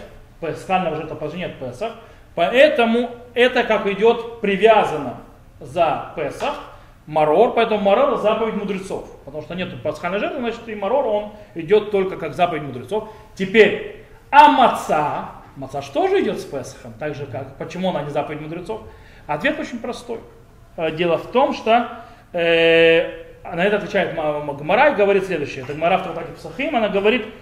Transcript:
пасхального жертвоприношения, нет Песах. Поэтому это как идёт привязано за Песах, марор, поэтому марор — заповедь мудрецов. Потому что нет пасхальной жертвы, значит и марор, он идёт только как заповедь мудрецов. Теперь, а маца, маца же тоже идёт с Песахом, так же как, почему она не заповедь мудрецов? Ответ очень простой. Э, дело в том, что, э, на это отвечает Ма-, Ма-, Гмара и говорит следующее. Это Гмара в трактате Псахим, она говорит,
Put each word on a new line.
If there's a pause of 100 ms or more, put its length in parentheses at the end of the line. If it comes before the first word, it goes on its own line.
(400)
пасхального
жертвоприношения,
нет
Песах. (420)
Поэтому (240)
это
как
идёт
привязано (420)
за
Песах, (480)
марор,
поэтому
марор —
заповедь
мудрецов. (160)
Потому
что
нет
пасхальной
жертвы,
значит
и
марор,
он (240)
идёт
только
как
заповедь
мудрецов. (260)
Теперь, (260)
а
маца, (260)
маца
же
тоже
идёт
с
Песахом,
так
же
как,
почему
она
не
заповедь
мудрецов? (480)
Ответ
очень
простой. (560)
Э,
дело
в
том,
что, (460)
э, (320)
на
это
отвечает
Ма-,
Ма-,
Гмара
и
говорит
следующее.
Это
Гмара
в
трактате
Псахим,
она
говорит, (140)